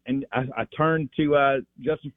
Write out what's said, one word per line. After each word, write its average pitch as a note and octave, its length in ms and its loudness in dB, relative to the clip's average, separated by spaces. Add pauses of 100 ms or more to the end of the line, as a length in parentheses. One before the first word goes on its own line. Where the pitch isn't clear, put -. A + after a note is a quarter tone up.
and C3+ 260 -2
I, B2 80 0 (160)
I A2+ 80 -2 (120)
turned D#3 400 0
to, D3 200 2
uh, C#3 200 4 (220)
Justin C#3+ 380 -4